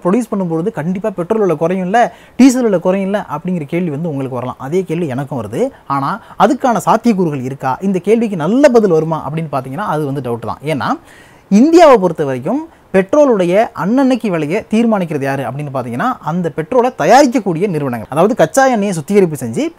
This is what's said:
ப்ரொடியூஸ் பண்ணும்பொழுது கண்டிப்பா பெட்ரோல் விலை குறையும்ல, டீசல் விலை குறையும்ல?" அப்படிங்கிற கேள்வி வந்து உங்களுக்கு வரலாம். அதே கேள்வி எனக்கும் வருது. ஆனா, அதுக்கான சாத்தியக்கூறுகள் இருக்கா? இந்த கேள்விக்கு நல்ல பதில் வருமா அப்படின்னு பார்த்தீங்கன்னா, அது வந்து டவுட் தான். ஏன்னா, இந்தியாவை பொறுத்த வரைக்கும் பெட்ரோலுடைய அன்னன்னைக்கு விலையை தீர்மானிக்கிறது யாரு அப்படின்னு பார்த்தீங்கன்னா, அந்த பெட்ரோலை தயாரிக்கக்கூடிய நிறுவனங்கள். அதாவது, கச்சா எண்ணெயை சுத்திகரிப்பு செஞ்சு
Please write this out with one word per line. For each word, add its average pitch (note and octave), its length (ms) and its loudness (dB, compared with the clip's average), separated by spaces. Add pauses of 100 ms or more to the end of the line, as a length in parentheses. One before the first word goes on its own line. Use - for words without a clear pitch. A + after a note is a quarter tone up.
ப்ரொடியூஸ் A3 320 0
பண்ணும்பொழுது F3 340 -4
கண்டிப்பா F#3+ 400 -4
பெட்ரோல் G3 300 -4
விலை F3+ 200 2
குறையும்ல, F#3 500 0 (260)
டீசல் B3+ 260 6
விலை G#3 160 2
குறையும்ல?" F#3+ 520 -2
அப்படிங்கிற E3 340 -4
கேள்வி E3+ 260 -2
வந்து D3+ 180 -4
உங்களுக்கு C3+ 260 -4
வரலாம். B2 240 -6
அதே D#3+ 260 -2
கேள்வி E3+ 220 -4
எனக்கும் C3+ 360 -4
வருது. C3+ 260 -4 (180)
ஆனா, C#3 340 -4 (180)
அதுக்கான A3+ 460 2
சாத்தியக்கூறுகள் F3+ 580 0
இருக்கா? C3 380 -4
இந்த G3 180 -2
கேள்விக்கு G#3+ 380 0
நல்ல G#3+ 320 2
பதில் A#3 220 4
வருமா D#3+ 400 -2
அப்படின்னு D#3+ 220 -6
பார்த்தீங்கன்னா, C3 240 -6
அது D#3 360 -4
வந்து C#3+ 80 -4
டவுட் A#2+ 180 -6
தான். A2 260 -8
ஏன்னா, D3+ 340 -2 (560)
இந்தியாவை D4 440 8
பொறுத்த E3 260 0
வரைக்கும் D3 440 -4 (240)
பெட்ரோலுடைய G3 760 2 (180)
அன்னன்னைக்கு B3 460 0
விலையை E3 400 -2
தீர்மானிக்கிறது G3+ 500 0
யாரு C3+ 220 -2
அப்படின்னு C3+ 320 -8
பார்த்தீங்கன்னா, B2+ 460 -4
அந்த E3 360 -4
பெட்ரோலை G#3+ 420 -2
தயாரிக்கக்கூடிய G#3+ 680 2
நிறுவனங்கள். C#3 400 -4
அதாவது, F#3 260 0
கச்சா C4 320 2
எண்ணெயை G#3 280 0
சுத்திகரிப்பு E3 520 0
செஞ்சு A3+ 320 -4